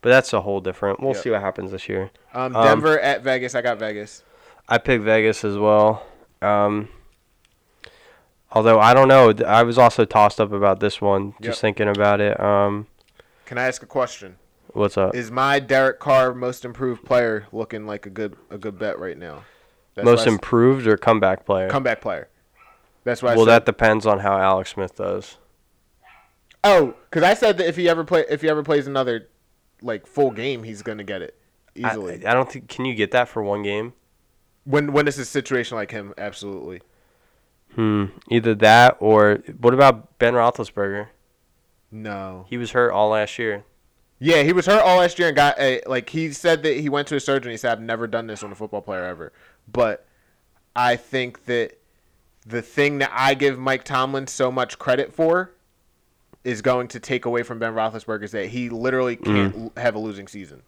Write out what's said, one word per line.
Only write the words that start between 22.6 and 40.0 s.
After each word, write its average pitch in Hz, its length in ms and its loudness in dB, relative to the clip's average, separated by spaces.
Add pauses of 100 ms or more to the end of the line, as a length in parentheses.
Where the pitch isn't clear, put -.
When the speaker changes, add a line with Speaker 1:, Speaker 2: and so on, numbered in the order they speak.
Speaker 2:
That's 120 200 -6
why 123 100 2
I 113 40 4
Speaker 1:
Well, 113 100 6
Speaker 2:
said 113 60 6
Speaker 1:
that 117 140 6
depends 110 400 2
on 101 140 2
how 98 180 0
Alex 95 320 0
Smith 95 260 -8
does. 95 420 -8 (1200)
Speaker 2:
Oh, 175 320 4 (160)
'cause 160 120 0
I 190 120 4
said 220 240 2
that 180 80 -2
if 160 100 -4
he 175 120 0
ever 165 160 0
play, 160 240 0
if 147 140 -4
he 160 60 0
ever 151 140 -2
plays 147 240 0
another, 127 420 -4 (540)
like, 113 240 -10
full 139 240 0
game, 117 320 -8
he's 107 200 -16
gonna 107 220 -10
get 95 180 -10
it 73 120 -16 (480)
Speaker 1:
I, 120 80 -2
Speaker 2:
easily. 90 360 -8
Speaker 1:
I 113 80 2
don't 127 180 0
think. - 160 -18
Can - 160 -10
you 131 100 -4
get 104 180 -2
that 123 160 0
for 113 140 -8
one 101 200 -4
game? 107 320 -6 (720)
Speaker 2:
When, 147 280 -2
when 147 160 2
it's 135 100 -6
a 131 60 -8
situation 123 520 -4
like 104 140 -8
him, 104 280 -14
absolutely. 95 640 -12 (920)
Speaker 1:
Hmm. 107 320 -4 (220)
Either 117 280 0
that 113 440 8
or 107 380 6 (200)
what 120 140 4
about 131 460 4